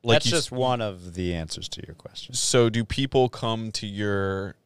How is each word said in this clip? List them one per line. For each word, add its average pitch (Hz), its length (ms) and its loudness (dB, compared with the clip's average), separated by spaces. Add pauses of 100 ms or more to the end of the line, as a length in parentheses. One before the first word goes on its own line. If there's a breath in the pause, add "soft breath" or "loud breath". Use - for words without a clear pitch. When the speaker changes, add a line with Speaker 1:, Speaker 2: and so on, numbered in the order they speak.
Speaker 1:
like, 117 140 6
Speaker 2:
That's - 100 2
Speaker 1:
you 165 100 4
s- 147 80 2
Speaker 2:
just - 60 -10
one 127 300 2
of 90 320 -6
the 90 220 -2
answers - 340 -6
to - 160 -10
your 78 100 -16
question. - 380 -16
Speaker 1:
So 120 360 4
do 113 140 0
people 131 460 2
come 113 440 -4
to - 140 -6
your 98 680 -2 (100)